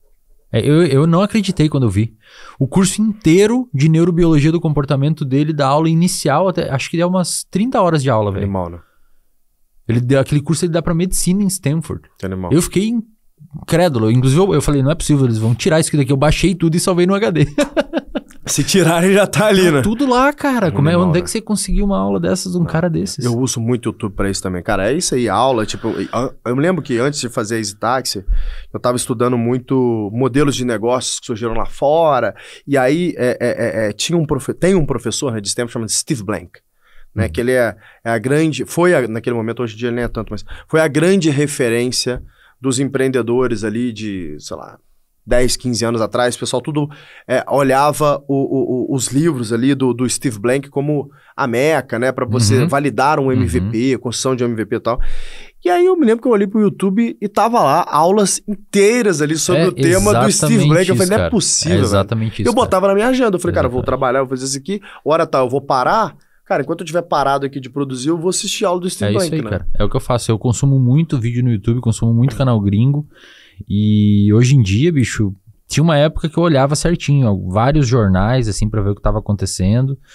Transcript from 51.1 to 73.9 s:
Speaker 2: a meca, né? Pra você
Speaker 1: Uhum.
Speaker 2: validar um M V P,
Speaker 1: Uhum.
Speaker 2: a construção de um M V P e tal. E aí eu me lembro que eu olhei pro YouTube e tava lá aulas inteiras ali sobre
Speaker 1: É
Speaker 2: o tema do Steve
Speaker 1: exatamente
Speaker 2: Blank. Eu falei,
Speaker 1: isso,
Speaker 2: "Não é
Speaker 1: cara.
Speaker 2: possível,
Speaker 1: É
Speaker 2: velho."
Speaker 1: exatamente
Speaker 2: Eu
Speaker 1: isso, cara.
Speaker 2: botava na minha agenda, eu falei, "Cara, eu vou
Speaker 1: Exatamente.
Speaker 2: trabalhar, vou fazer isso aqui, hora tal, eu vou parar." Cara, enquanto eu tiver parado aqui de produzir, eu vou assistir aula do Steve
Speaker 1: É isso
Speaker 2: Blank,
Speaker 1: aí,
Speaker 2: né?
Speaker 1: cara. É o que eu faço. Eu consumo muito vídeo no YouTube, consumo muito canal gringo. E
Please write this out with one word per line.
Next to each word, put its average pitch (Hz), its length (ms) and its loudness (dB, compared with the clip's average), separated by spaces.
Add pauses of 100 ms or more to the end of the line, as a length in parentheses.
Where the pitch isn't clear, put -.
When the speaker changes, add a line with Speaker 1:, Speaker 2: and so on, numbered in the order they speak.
Speaker 2:
a 139 100 -2
meca, 127 520 0
né? 127 140 0
Pra 127 140 -4
você 117 360 2
Speaker 1:
Uhum. 160 60 0
Speaker 2:
validar 139 520 0
um 135 100 0
M 127 160 2
V 82 140 -2 (100)
P, 117 200 0
Speaker 1:
Uhum. 127 60 0
Speaker 2:
a - 40 -2
construção 131 360 -4
de 120 80 -4
um 120 40 0
M 120 80 -4
V 107 100 -4
P 117 100 -4
e 107 40 -6
tal. 117 200 -2 (640)
E 349 60 2
aí 349 160 4
eu 370 100 2
me 320 80 2
lembro 226 180 2
que - 60 -2
eu 247 40 4
olhei 208 160 2
pro 214 120 0
YouTube 202 600 0
e 208 80 -4
tava 226 340 2
lá 151 260 2
aulas 185 600 2
inteiras 202 760 2
ali 151 160 0
sobre 165 240 0
Speaker 1:
É 185 60 4
Speaker 2:
o 175 40 0
tema 190 400 2
do 123 200 2
Steve - 220 2
Speaker 1:
exatamente 143 140 4
Speaker 2:
Blank. 170 200 4
Eu 185 80 2
falei, 156 80 2
Speaker 1:
isso, 180 60 0
Speaker 2:
"Não 208 40 2
é - 40 2
Speaker 1:
cara. 82 120 0
Speaker 2:
possível, 170 420 0
Speaker 1:
É 92 40 4
Speaker 2:
velho." 101 100 2
Speaker 1:
exatamente 107 560 -2
Speaker 2:
Eu - 40 2
Speaker 1:
isso, 233 80 2
cara. 247 120 2
Speaker 2:
botava 190 220 2
na 196 60 4
minha 208 140 2
agenda, 247 280 2
eu 170 40 -4
falei, 175 140 -2
"Cara, 147 140 2
eu - 20 -6
vou 123 80 -4
Speaker 1:
Exatamente. 117 80 -2
Speaker 2:
trabalhar, 131 340 0
vou 135 100 -2
fazer 131 160 -6
isso 135 120 -6
aqui, 190 220 -6 (240)
hora 160 200 2
tal, 143 220 0
eu 117 40 -4
vou 135 100 -2
parar." 147 560 0 (280)
Cara, 170 180 -2
enquanto 160 180 -6
eu 185 60 -12
tiver 165 160 -2
parado 139 440 0
aqui 135 140 -10
de 127 100 -14
produzir, 131 380 -6
eu 170 100 0
vou 165 100 -4
assistir 190 360 -4
aula 180 160 0
do 180 100 -6
Steve - 240 -2
Speaker 1:
É - 20 0
isso 170 140 -2
Speaker 2:
Blank, 160 60 -4
Speaker 1:
aí, 151 60 -4
Speaker 2:
né? 113 80 -8
Speaker 1:
cara. 95 240 -4
É 107 100 2
o 104 40 2
que - 80 -2
eu 120 40 -2
faço. - 320 -2
Eu 110 60 0
consumo 135 420 2
muito 139 380 2
vídeo 120 260 -2
no 123 80 2
YouTube, 117 280 -2
consumo 117 320 0
muito 117 240 2
canal 123 240 2
gringo. 120 460 2 (600)
E 104 640 4